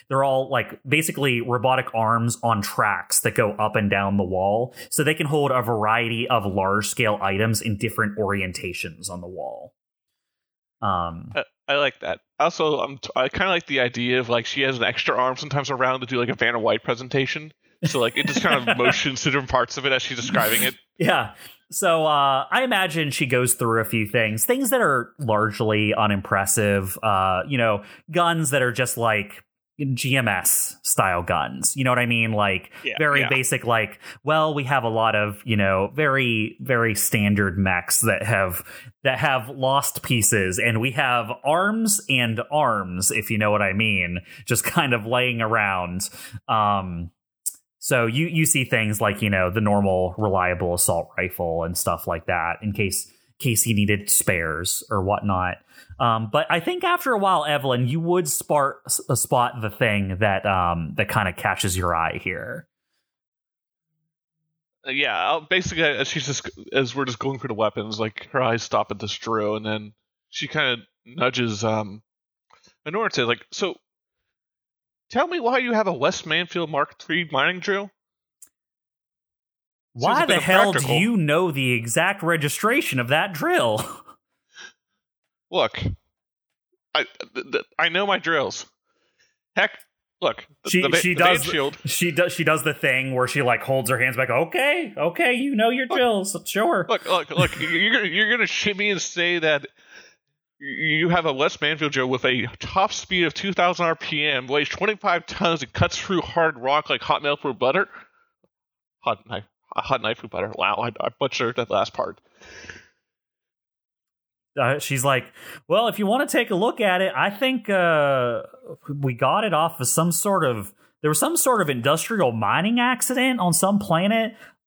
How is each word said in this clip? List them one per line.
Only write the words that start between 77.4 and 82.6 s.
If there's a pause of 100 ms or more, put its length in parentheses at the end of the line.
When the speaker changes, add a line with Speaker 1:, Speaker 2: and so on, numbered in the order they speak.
Speaker 2:
drill?" (2000)
Seems
Speaker 1:
Why
Speaker 2:
a
bit
Speaker 1:
the
hell
do
Speaker 2:
impractical.
Speaker 1:
you
know
the
exact
registration